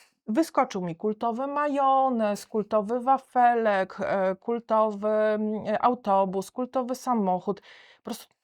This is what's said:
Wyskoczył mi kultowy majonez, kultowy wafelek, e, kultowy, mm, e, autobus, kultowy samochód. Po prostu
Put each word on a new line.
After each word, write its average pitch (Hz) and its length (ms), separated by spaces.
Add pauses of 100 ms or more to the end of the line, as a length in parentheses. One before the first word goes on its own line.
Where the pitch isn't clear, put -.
(280)
Wyskoczył 254 540
mi 175 140
kultowy 226 520
majonez, 269 1000
kultowy 214 520
wafelek, 240 1000
e, 190 360
kultowy, 220 720
mm, 214 580
e, 208 180
autobus, 196 640
kultowy 254 440
samochód. 196 640
Po - 420
prostu - 220 (180)